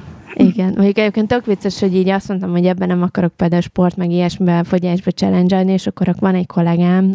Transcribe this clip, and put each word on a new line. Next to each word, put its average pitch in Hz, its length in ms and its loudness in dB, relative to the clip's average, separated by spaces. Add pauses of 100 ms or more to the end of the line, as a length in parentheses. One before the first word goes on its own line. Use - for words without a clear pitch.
(380)
Igen. 185 380 2
Mondjuk 196 220 2
egyébként 214 300 0
tök 247 180 -2
vicces, 202 340 -2
hogy 190 160 0
így 185 140 2
azt 196 180 -2
mondtam, 185 240 -4
hogy 175 140 2
ebben 180 220 0
nem 180 140 0
akarok 180 340 -2
például 175 260 0
sport, 180 360 0
meg 175 140 -2
ilyesmiben, 175 520 0
fogyásba 180 480 -2
challenge-elni, 190 600 2
és 190 160 -2
akkor 185 320 -2
van 190 160 0
egy 180 120 -2
kollégám, 175 680 2